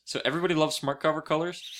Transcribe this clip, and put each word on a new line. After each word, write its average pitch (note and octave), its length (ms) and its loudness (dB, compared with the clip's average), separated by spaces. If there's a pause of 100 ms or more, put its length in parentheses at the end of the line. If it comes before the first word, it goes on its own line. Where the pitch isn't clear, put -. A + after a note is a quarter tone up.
So - 220 -6
everybody E3+ 300 2
loves D#3 200 4
smart C#3 260 -2
cover D#3 200 2
colors, E3 420 -2 (160)